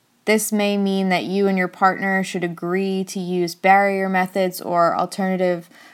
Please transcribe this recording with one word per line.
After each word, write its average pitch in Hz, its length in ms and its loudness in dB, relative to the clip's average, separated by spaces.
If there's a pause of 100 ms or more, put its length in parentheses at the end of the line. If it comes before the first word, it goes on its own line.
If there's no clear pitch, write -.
(240)
This 214 260 0
may 202 260 0
mean 196 340 0
that 175 120 0
you 190 240 0
and 190 100 2
your 185 120 0
partner 190 560 0
should 185 180 -4
agree 185 640 -2
to 190 160 -8
use 175 340 -2
barrier 196 540 2
methods 185 520 -2
or 170 380 0
alternative 180 720 -2 (240)